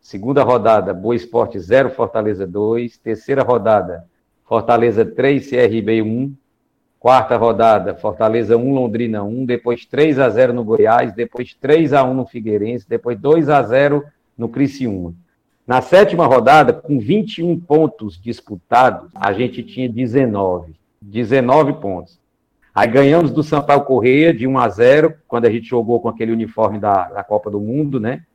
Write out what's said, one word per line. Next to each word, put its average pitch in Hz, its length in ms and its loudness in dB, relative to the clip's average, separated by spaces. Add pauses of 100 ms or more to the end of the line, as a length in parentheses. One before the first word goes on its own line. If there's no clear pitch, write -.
Segunda 127 420 -2
rodada, 107 500 2
Boa 98 220 -4
Esporte 113 460 -4
zero, 120 280 2
Fortaleza 107 560 -4
dois. 107 540 -4
Terceira 127 440 -4
rodada, 104 640 0 (400)
Fortaleza 113 600 0
três, 131 440 -2
C 123 80 -4
R 113 240 2
B 110 220 0
um. 123 320 -6 (640)
Quarta 127 380 2
rodada, 110 580 2
Fortaleza 110 640 -2
um, 127 180 0
Londrina 113 480 -4
um. 117 220 -8
Depois 120 420 -4
três 143 320 0
a 135 100 4
zero 120 240 2
no 120 120 -4
Goiás. 110 480 2
Depois 117 420 -10
três 147 380 2
a 139 120 4
um 127 100 -4
no 131 120 -4
Figueirense. 110 600 -6
Depois 117 300 -6
dois 143 300 2
a 143 140 4
zero 143 420 0 (320)
no 117 120 -8
Criciúma. 117 640 -6 (520)
Na 123 140 2
sétima 180 460 4
rodada, 131 460 6
com - 260 -4
vinte 175 400 -2
e 165 60 -6
um 170 140 -2
pontos 147 640 -2
disputados, 113 960 -2
a 98 180 -4
gente 117 300 -6
tinha 127 260 -8
dezenove. 107 840 -2 (260)
Dezenove 123 720 0
pontos. 92 460 -12 (540)
Aí 107 140 2
ganhamos 139 420 4
do 147 120 -2
Sampaio 143 420 0
Corrêa 131 480 2
de 117 140 -4
um 131 120 -2
a 120 100 0
zero, 135 460 4 (140)
quando 117 160 -4
a 117 60 4
gente 113 160 -6
jogou 117 340 -2
com 117 80 -6
aquele 113 240 -4
uniforme 110 480 -4
da, 98 300 0
da 98 120 -10
Copa 104 280 -4
do 101 100 -6
Mundo, 131 400 -4
né? 131 240 -6 (100)